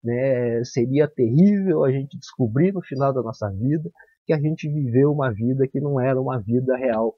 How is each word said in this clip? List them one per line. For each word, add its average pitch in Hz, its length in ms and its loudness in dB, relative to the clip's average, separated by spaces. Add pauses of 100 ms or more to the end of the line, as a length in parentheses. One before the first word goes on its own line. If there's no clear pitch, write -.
né? 120 600 0
Seria 131 440 0
terrível 165 760 2
a 135 80 2
gente 135 260 -6
descobrir 131 540 0
no 185 100 -6
final 139 300 -2
da 131 120 -2
nossa 110 260 -6
vida 139 400 -2 (360)
que - 60 -2
a 156 80 0
gente 151 320 -2
viveu 139 400 2
uma 139 220 -2
vida 131 340 0
que 139 140 -6
não 143 180 -2
era 131 220 0
uma 131 180 -4
vida 123 380 0
real 113 400 0